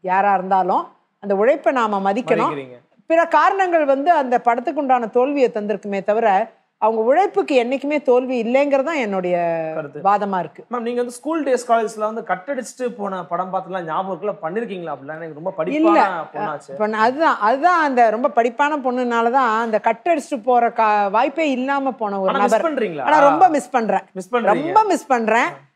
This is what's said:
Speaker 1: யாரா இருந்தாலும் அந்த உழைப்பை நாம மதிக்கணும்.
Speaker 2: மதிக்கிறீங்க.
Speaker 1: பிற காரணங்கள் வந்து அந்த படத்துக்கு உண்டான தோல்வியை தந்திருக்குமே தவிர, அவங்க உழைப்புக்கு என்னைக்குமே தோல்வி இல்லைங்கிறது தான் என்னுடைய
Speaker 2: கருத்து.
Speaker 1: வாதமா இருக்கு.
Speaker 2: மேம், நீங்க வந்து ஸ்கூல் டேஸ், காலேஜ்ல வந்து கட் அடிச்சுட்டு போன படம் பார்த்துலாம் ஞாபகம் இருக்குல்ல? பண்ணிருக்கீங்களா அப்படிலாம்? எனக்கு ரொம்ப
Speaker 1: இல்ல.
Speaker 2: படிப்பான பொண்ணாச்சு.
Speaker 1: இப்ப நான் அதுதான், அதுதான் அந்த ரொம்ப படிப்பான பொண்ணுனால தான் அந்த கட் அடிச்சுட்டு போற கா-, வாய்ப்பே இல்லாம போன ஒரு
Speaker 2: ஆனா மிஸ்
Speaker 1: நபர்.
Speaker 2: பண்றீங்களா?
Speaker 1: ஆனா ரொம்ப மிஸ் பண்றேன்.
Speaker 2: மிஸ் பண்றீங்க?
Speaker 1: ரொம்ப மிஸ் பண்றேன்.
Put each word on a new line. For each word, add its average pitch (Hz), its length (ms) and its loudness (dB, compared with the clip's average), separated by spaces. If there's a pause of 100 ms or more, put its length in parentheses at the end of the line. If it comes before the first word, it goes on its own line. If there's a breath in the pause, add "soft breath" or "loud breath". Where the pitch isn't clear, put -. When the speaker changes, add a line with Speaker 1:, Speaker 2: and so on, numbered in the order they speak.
Speaker 1:
யாரா 196 340 2
இருந்தாலும் 190 540 0 (320)
அந்த 202 160 -2
உழைப்பை 294 360 2
நாம 208 400 0
மதிக்கணும். 202 40 0
Speaker 2:
மதிக்கிறீங்க. 180 640 -2 (240)
Speaker 1:
பிற 330 200 2
காரணங்கள் 339 580 2
வந்து 277 260 2
அந்த 262 300 2
படத்துக்கு 254 400 -2
உண்டான 254 260 0
தோல்வியை 254 480 2
தந்திருக்குமே 202 500 -4
தவிர, 214 460 2 (280)
அவங்க 220 240 0
உழைப்புக்கு 294 640 2
என்னைக்குமே 277 380 -4
தோல்வி 254 400 0
இல்லைங்கிறது 269 400 0
தான் 320 140 -4
என்னுடைய 180 680 -2 (120)
Speaker 2:
கருத்து. 147 300 -10
Speaker 1:
வாதமா 196 340 0
இருக்கு. 160 320 -10
Speaker 2:
மேம், 240 100 -6
நீங்க 240 160 -6
வந்து 240 180 -6
ஸ்கூல் 311 300 -6
டேஸ், 247 240 -2
காலேஜ்ல 226 300 0
வந்து 220 260 -6
கட் 180 220 -6
அடிச்சுட்டு 254 500 -8
போன 190 280 -8
படம் 180 300 -6
பார்த்துலாம் 185 280 -6
ஞாபகம் 170 360 -6
இருக்குல்ல? 180 280 -8
பண்ணிருக்கீங்களா 180 480 -8
அப்படிலாம்? 143 260 -14
எனக்கு 156 240 -14
ரொம்ப 160 200 -6
Speaker 1:
இல்ல. 311 260 0
Speaker 2:
படிப்பான 196 340 2 (100)
பொண்ணாச்சு. 160 360 -8
Speaker 1:
இப்ப 196 160 -4
நான் 214 140 -4
அதுதான், 254 380 2
அதுதான் 277 440 2
அந்த 247 280 4
ரொம்ப 240 180 -2
படிப்பான 247 480 0
பொண்ணுனால 240 540 0
தான் 233 320 2
அந்த 214 180 0
கட் 226 240 0
அடிச்சுட்டு 294 380 -2
போற 240 260 4
கா-, 208 420 2
வாய்ப்பே 285 400 0
இல்லாம 269 420 -2
போன 202 280 -4
ஒரு 185 140 0
Speaker 2:
ஆனா 185 80 0
மிஸ் 214 140 2
Speaker 1:
நபர். 320 180 0
Speaker 2:
பண்றீங்களா? 185 260 -4
Speaker 1:
ஆனா 294 180 4
ரொம்ப 302 300 6
மிஸ் 302 220 0
பண்றேன். 214 320 0 (100)
Speaker 2:
மிஸ் 190 220 -12
பண்றீங்க? 240 80 2
Speaker 1:
ரொம்ப 294 420 2
மிஸ் 359 220 -2
பண்றேன். 233 400 2 (300)